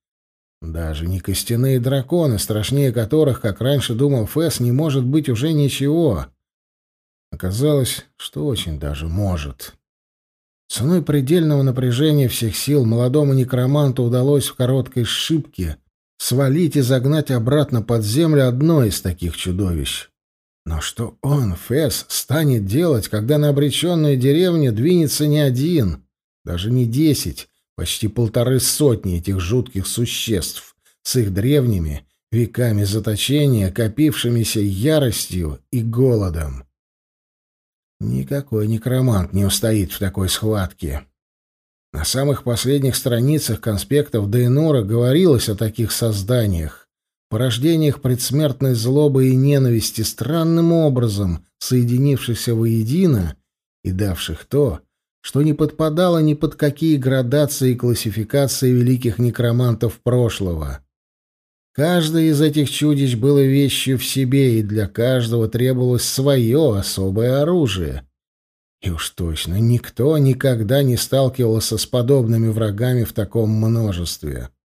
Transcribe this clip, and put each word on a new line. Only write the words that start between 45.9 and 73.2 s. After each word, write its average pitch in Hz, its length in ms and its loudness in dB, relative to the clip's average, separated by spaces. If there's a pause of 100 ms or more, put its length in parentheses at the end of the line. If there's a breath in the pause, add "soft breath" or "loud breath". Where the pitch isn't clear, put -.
созданиях, 101 960 -2 (400)
порождениях 131 720 0
предсмертной 131 760 0
злобы 131 540 2
и 131 80 4
ненависти, 131 640 2
странным 165 720 0
образом 117 760 0 (120)
соединившихся 123 1000 0
воедино 113 800 0 (480)
и 95 80 -4
давших 92 540 -6
то, 131 340 0 (400)
что - 220 -2
не 151 100 2
подпадало 156 680 0
ни 151 140 4
под 151 200 -4
какие 151 420 0
градации 131 760 0
и 120 40 -2
классификации 120 920 0
великих 123 480 2
некромантов 117 800 0
прошлого. 92 800 -2 (920)
Каждое 160 560 2
из 147 100 2
этих 147 300 2
чудищ 139 440 0
было 139 280 2
вещью 135 560 2
в 131 60 -8
себе, 131 540 2
и 110 40 2
для 104 260 -2
каждого 117 600 0
требовалось 123 560 0
свое 135 680 2
особое 101 680 -2
оружие. 98 640 -2 (760)
И 98 100 -4
уж 82 200 -6
точно 85 500 -4
никто 120 580 0
никогда 131 640 2
не 123 140 2
сталкивался 117 800 0
с - 80 -6
подобными 117 640 2
врагами 110 560 0
в - 80 -6
таком 110 380 -2